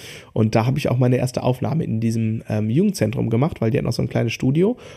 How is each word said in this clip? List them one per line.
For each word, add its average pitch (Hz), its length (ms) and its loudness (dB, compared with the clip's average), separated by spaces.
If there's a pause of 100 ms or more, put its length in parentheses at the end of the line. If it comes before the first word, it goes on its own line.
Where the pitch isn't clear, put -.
(340)
Und 113 220 2
da 113 100 2
hab 131 120 0
ich - 120 0
auch 127 80 2
meine 127 200 4
erste 123 260 -2
Aufnahme 127 420 0
in 113 160 -2
diesem, 113 480 -2
ähm, 107 200 -2
Jugendzentrum 123 600 0
gemacht, 120 320 0
weil 113 100 2
die - 60 2
hatten - 80 0
noch 123 80 0
so - 80 -4
ein 123 80 -2
kleines 120 240 0
Studio 170 440 0 (200)